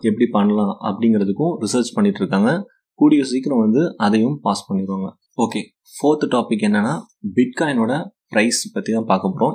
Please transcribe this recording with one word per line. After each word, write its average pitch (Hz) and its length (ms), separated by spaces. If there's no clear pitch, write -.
எப்படி 113 260
பண்ணலாம் 104 360
அப்படிங்கிறதுக்கும் 110 640
ரிசர்ச் 117 320
பண்ணிட்டு 101 260
இருக்காங்க. 98 300
கூடிய 151 320
சீக்கிரம் 131 340
வந்து 117 180
அதையும் 110 300
பாஸ் 98 240
பண்ணிடுவாங்க. 95 400
ஓகே, 113 180
ஃபோர்த் 151 380
டாபிக் 110 360
என்னன்னா, 107 260
பிட்காயினோட 127 540
பிரைஸ் 113 280
பத்தி 104 220
தான் 113 140
பார்க்க 95 240
போறோம். 120 200